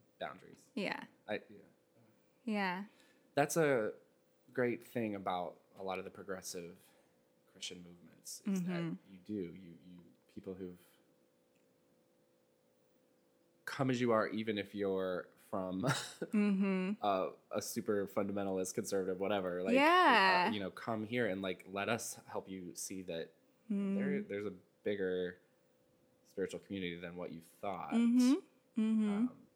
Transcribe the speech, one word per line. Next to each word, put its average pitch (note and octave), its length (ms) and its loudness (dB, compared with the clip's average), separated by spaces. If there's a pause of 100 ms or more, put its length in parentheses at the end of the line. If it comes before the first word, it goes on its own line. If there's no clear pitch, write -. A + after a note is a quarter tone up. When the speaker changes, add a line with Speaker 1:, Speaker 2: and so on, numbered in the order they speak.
(200)
Speaker 1:
boundaries. - 380 -12 (160)
Speaker 2:
Yeah. - 260 -4 (280)
Speaker 1:
I, G#2+ 60 -2
yeah. - 40 -2 (1040)
Speaker 2:
Yeah. G3+ 380 -2 (540)
Speaker 1:
That's C#3+ 200 4
a C3+ 360 4 (600)
great A#2+ 320 0
thing A2 300 -2
about F#2 400 -2 (240)
a G2 60 -10
lot F#2 160 -2
of F#2 40 -8
the F#2+ 60 -10
progressive F#2 640 -10 (800)
Christian F#2 260 -12
movements F2 680 -18
is G3 180 0
that F3 40 -2 (140)
Speaker 2:
Mm-hmm. E3+ 120 -2 (180)
Speaker 1:
you F#2 140 -18
do, G#2 80 -8
you, F2 400 -8 (120)
you, F2+ 140 -20 (340)
people F#2+ 200 -10
who've F2+ 220 -10 (3000)
come C3 260 0
as B2 100 2
you A#2+ 120 4
are, G#2+ 160 6
even A2 300 -2
if G2+ 160 -4
you're F#2+ 540 0 (220)
from F#2 320 -2
<laughs> - 520 -2
Speaker 2:
Mm-hmm. G3 560 2 (120)
Speaker 1:
a, F#2+ 260 2 (240)
a G#2+ 100 -2
super G2+ 520 0
fundamentalist, G2 600 0
conservative, F#2+ 460 0
whatever, G2 420 0
like, A#3 120 2
Speaker 2:
Yeah. C4 720 6
Speaker 1:
uh, B2+ 40 0
you G#2 80 -2
know, F#2 100 -4
come A2 360 -4
here A#2+ 200 2
and, G2 160 0
like, F#2 300 -4
let G2 160 -2
us - 300 -2 (120)
help G2 180 -6
you F#2 260 -10
see F#2+ 280 -8
that E2+ 260 -6 (420)
Speaker 2:
Mm. G3 280 -2
Speaker 1:
there, G3+ 240 0
there's G#2 240 -6
a F#2+ 60 -6 (300)
bigger F#2 540 0 (960)
spiritual F2+ 280 -4
community F2+ 380 -4
than F2 180 -10
what F2+ 140 -6
you E2 100 -12 (200)
thought. - 320 -4
Speaker 2:
Mm-hmm. A#3+ 400 6 (480)
Mm-hmm. A3 300 4
Speaker 1:
Um, A3 200 2 (260)